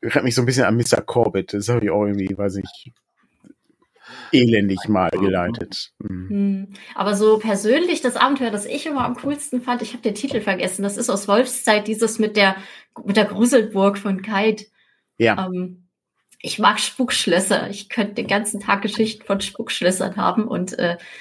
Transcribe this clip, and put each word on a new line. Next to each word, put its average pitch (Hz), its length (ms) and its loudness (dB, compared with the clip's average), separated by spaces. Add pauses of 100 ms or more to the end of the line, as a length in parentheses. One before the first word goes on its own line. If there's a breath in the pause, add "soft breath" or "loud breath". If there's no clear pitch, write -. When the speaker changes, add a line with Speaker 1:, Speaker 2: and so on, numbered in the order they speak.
Speaker 1:
erinnert 117 220 0
mich 123 100 2
so 131 80 2
ein 117 40 2
bisschen 123 180 2
an 107 120 4
Mister - 240 2
Corbett. 104 540 0
Das 104 160 -4
habe 117 160 2
ich 101 40 0
auch 104 140 0
irgendwie, 98 320 -2
weiß 101 200 -2
ich, 98 360 -12 (1400 loud breath)
elendig 110 560 4
mal 92 260 4
Speaker 2:
Mhm. 92 60 0
Speaker 1:
geleitet. 90 800 -2
Mhm. 92 280 -10
Speaker 3:
Hm. 196 400 -2 (260 loud breath)
Aber 202 200 -2
so 214 240 6
persönlich 220 640 0
das 247 140 0
Abenteuer, 262 340 2
das 202 160 -4
ich - 180 -8
immer 277 220 -4
am 247 100 -4
coolsten 269 460 -6
fand, 247 180 -2
ich 220 140 -8
habe - 80 -14
den 202 120 -2
Titel 220 280 -4
vergessen, 180 400 -2
das 202 160 -4
ist 233 100 -2
aus 202 200 -2
Wolfszeit, 214 600 2
dieses 220 300 0
mit 214 180 0
der, 196 200 4 (500 loud breath)
mit 202 100 2
der 214 80 6
Gruselburg 202 720 2
von 196 240 -4
Kite. 214 460 -2 (500)
Speaker 1:
Ja. 113 300 2
Speaker 3:
Ähm, 180 380 -8 (560)
ich - 200 -8
mag 208 180 2
Spukschlösser. 196 920 0
Ich - 200 -12
könnte - 260 -4
den - 140 -6
ganzen 202 320 -2
Tag 202 220 -2
Geschichten 220 420 -2
von 202 160 -2
Spukschlössern 190 760 -2
haben 214 300 0
und, 180 320 -4
äh, 175 180 0 (240 loud breath)